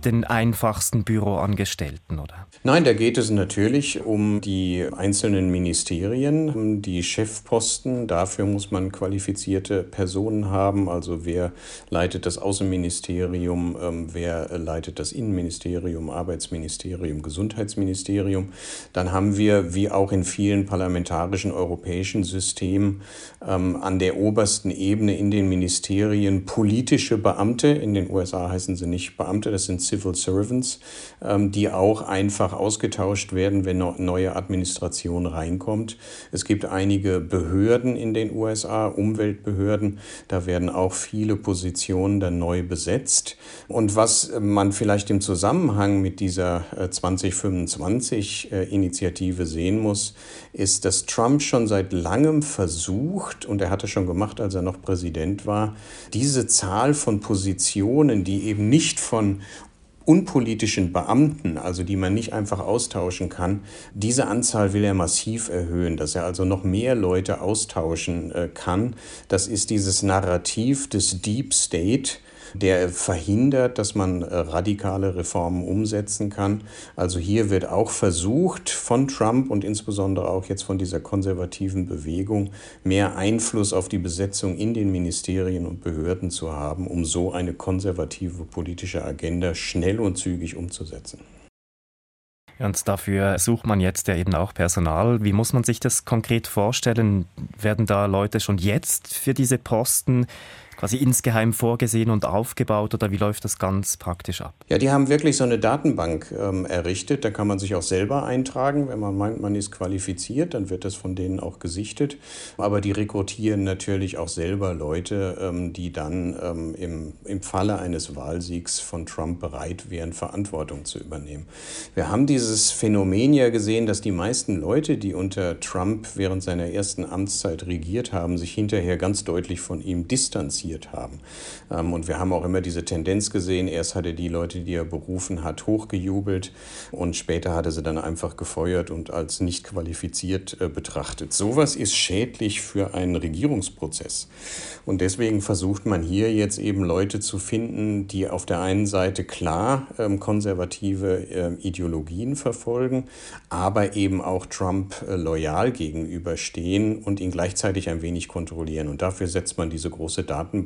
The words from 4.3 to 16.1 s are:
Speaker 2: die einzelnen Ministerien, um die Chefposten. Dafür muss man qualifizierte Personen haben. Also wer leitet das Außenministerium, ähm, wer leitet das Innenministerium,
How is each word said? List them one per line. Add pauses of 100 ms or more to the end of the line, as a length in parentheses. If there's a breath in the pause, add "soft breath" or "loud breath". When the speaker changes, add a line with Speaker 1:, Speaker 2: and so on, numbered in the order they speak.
Speaker 2:
die (100)
einzelnen
Ministerien,
um
die
Chefposten.
Dafür
muss
man
qualifizierte
Personen
haben.
Also
wer (400 loud breath)
leitet
das
Außenministerium,
ähm,
wer
leitet
das
Innenministerium,